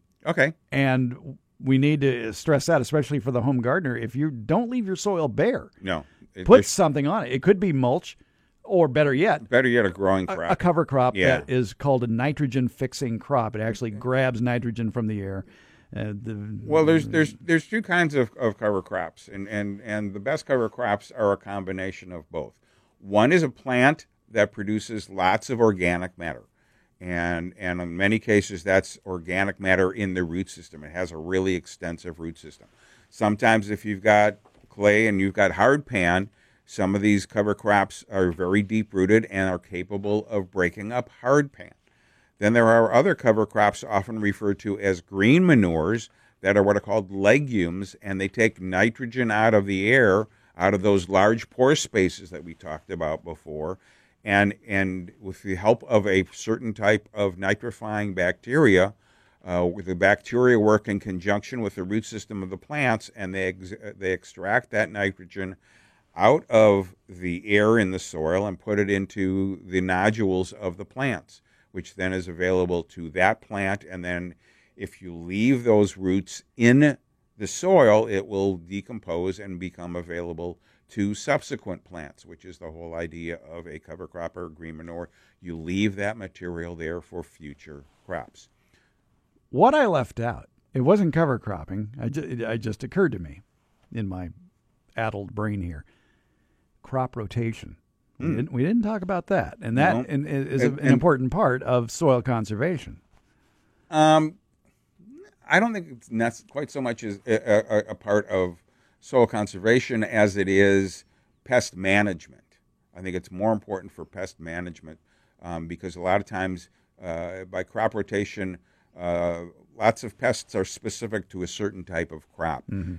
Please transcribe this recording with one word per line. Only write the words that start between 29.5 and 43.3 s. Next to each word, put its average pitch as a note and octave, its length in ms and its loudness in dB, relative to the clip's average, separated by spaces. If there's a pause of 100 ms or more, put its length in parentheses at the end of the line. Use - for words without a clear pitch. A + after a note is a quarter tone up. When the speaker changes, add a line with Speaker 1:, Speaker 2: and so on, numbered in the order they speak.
Speaker 1:
matter F#2 320 2
in G2 240 -4
the F2+ 80 -2
root F2 260 -4
system. D#2+ 340 -20
It D2+ 100 -18
has F2 180 -8
a E2 60 -14
really F#2 360 0
extensive E2+ 640 -10
root E2 200 -12
system. - 300 -20 (420)
Sometimes G#2+ 580 2
if G#2+ 160 -6
you've G2+ 160 -6
got G#2 360 4 (320)
clay G#2 360 4
and G2+ 160 2
you've F#2+ 140 0
got G2 160 4
hard B2 340 2
pan, F#2+ 460 0 (340)
some G2 300 -2
of G2+ 80 -2
these G#2 240 2
cover G#2 260 0
crops G2+ 580 0
are F#2+ 200 2
very F#2 320 2
deep G#2+ 320 -4
rooted G#2 340 4
and F#2+ 180 -2
are F2+ 120 -2
capable G2+ 680 -6
of G2+ 220 -4
breaking G2 420 -2
up B2 180 -4 (120)
hard C#3 300 2
pan. - 220 -20 (640)
Then G#2 140 4
there A#2 140 6
are A2+ 240 6
other D3+ 240 4
cover A2 300 2